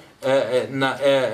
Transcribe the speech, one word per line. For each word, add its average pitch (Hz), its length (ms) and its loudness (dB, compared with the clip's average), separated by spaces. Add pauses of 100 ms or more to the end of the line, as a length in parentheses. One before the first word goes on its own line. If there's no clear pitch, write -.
(220)
e, 135 80 -2
e, 123 400 0
na, 135 320 -2
e, 139 80 4 (240)